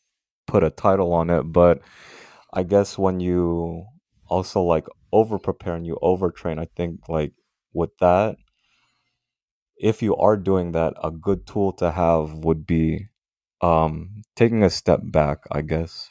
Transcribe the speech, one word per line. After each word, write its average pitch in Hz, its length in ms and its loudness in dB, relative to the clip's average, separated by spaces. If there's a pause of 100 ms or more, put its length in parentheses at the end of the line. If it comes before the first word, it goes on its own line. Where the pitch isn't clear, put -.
(460)
put 101 160 2
a 78 80 2
title 98 420 0
on 82 180 0
it. 80 120 2
But 85 380 4 (720)
I 95 100 -2
guess 98 340 0
when 95 220 0
you 85 640 -2 (440)
also, 92 340 -2
like, 82 240 0 (260)
over 110 280 2
prepare 92 340 -6
and 85 120 -8
you 82 180 -8
overtrain, 87 560 -2
I 82 60 -8 (100)
think, 85 320 -8
like, 78 240 -2 (400)
with 85 260 -4
that, 92 380 2 (1400)
if - 260 -2
you 104 140 0
are 104 200 4
doing 92 360 -2
that, 82 300 -2
a 82 80 -4
good 82 360 -4
tool 98 260 -2
to 87 180 -2
have 82 420 0 (120)
would 80 220 0
be, 82 420 -2 (520)
um, 82 640 0 (140)
taking 113 260 2
a 90 80 6
step - 320 0
back, 73 360 0 (120)
I 73 120 -4
guess, 80 480 -6